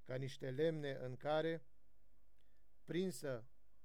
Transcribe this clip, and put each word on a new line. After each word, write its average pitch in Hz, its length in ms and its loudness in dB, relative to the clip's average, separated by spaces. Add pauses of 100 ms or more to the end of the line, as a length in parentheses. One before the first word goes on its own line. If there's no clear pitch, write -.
ca 127 100 -2
niște 135 360 0
lemne 147 420 4
în 127 240 -2
care, 156 480 4 (1200)
prinsă, 151 640 2 (380)